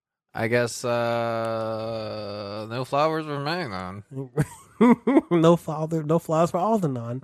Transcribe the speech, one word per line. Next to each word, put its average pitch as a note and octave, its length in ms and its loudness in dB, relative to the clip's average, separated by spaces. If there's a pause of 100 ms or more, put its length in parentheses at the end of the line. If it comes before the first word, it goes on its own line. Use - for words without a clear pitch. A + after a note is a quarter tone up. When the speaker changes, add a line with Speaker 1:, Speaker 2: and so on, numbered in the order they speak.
(340)
Speaker 1:
I A2+ 140 -2
guess, A#2+ 380 0
uh, A2 1800 -4
no B2 160 -6
flowers D#3 400 0
for C#3+ 140 -6
May D#3 280 -4
then. F#2+ 420 -8
Speaker 2:
<laughs> C3+ 340 -4 (840)
No E3+ 280 6
father, D#3+ 460 -4
no D#3 160 2
flowers E3 320 2
for F#3+ 60 0
Algernon. C3+ 680 0